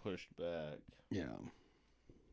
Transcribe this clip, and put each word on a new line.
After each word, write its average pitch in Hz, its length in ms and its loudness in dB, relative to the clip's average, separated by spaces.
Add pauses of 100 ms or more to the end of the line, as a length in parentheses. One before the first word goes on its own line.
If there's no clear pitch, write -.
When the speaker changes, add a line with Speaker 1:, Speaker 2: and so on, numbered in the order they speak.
Speaker 1:
pushed - 340 0
back. 82 400 2 (320)
Speaker 2:
Yeah. 71 260 2 (960)